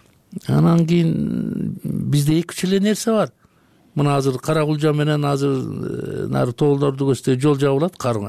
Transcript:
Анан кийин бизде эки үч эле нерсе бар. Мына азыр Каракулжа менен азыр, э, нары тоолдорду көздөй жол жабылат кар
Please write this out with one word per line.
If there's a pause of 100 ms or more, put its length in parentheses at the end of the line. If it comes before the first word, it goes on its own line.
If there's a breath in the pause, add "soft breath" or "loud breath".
(460 loud breath)
Анан
кийин
бизде
эки
үч
эле
нерсе
бар. (640 soft breath)
Мына
азыр
Каракулжа
менен
азыр,
э,
нары
тоолдорду
көздөй
жол
жабылат
кар (100)